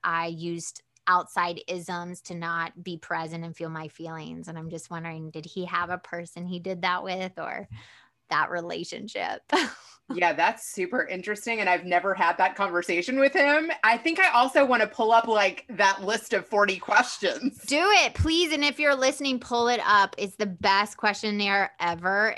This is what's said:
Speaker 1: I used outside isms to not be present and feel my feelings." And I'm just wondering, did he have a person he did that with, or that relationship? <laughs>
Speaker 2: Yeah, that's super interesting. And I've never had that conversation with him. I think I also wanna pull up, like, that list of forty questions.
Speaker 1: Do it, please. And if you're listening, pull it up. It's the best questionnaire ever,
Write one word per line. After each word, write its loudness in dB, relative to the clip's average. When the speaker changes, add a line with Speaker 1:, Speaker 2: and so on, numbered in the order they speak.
Speaker 1:
I -2
used -8
outside 0
isms -8
to -12
not -6
be -8
present -6
and -12
feel -8
my -10
feelings." -12
And -12
I'm -10
just -12
wondering, -10
did -12
he -8
have -2
a -4
person -12
he -6
did -8
that 0
with, -6
or -10
that 0
relationship? -6
<laughs> 0
Speaker 2:
Yeah, 2
that's 0
super -4
interesting. -6
And 2
I've 2
never 2
had 2
that 2
conversation 0
with 6
him. 4
I 6
think -2
I 6
also 6
wanna 4
pull 2
up, 6
like, 2
that 2
list -2
of 0
forty 2
questions. 0
Speaker 1:
Do 2
it, 4
please. 2
And 0
if 0
you're 4
listening, 0
pull 0
it 2
up. 4
It's -6
the -2
best 0
questionnaire 0
ever, 0